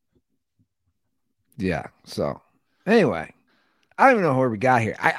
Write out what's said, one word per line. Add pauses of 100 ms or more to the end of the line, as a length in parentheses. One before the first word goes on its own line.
(1600)
Yeah. (160)
So (440)
anyway, (640)
I
don't
even
know
where
we
got
here.
I,